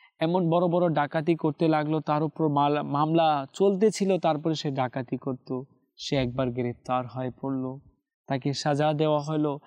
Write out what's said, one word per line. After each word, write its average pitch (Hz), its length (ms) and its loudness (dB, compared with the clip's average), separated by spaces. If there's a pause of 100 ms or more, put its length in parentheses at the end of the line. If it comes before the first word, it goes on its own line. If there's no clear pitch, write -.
(200)
এমন 170 300 2
বড় 175 180 4
বড় 175 220 2
ডাকাতি 156 460 0
করতে 160 320 0
লাগলো, 156 320 2
তার 151 240 0
উপর 156 260 0
মাল-, 147 340 2
মামলা 151 720 2
চলতে 196 380 4
ছিল, 190 260 0
তারপরে 160 380 0
সে 151 160 -4
ডাকাতি 131 460 -4
করত। 131 440 -6 (360)
সে - 180 -6
একবার 127 360 -2
গ্রেফতার 127 560 -4
হয়ে 127 240 -8 (100)
পড়ল, 131 360 -6 (500)
তাকে 139 260 -2
সাজা 151 400 0
দেওয়া 151 260 2
হলো, 151 460 -2